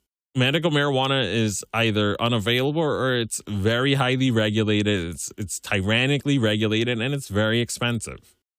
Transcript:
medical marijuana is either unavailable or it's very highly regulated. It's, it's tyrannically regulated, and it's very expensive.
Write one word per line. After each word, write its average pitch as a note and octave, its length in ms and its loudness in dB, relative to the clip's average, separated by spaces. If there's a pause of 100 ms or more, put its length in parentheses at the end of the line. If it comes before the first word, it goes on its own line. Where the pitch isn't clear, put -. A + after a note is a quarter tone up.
(360)
medical C#3+ 340 2
marijuana C3+ 560 2
is G#2+ 480 0
either G#2+ 480 2
unavailable B2 640 0
or B2+ 320 0
it's A#2 320 -4
very A2+ 480 2
highly C3 340 2
regulated. G#2 800 2
It's, - 260 -10
it's - 240 -8
tyrannically B2 800 0
regulated, A2 640 0
and C#3 140 -2
it's C3+ 120 -8
very G#2+ 320 0
expensive. A#2 600 -4 (400)